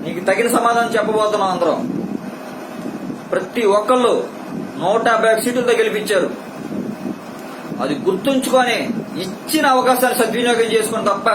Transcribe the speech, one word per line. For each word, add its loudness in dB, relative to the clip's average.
నీకు -6
తగిన 2
సమాధానం 2
చెప్పబోతున్నాం 2
అందరం. 0
ప్రతి -2
ఒక్కళ్ళు 4
నూట 2
యాభై 4
ఒక్క 2
సీట్లతో 2
గెలిపించారు, 0
అది 0
గుర్తుంచుకొని 2
ఇచ్చిన -2
అవకాశాన్ని 4
సద్వినియోగం 2
చేసుకుని 0
తప్ప 0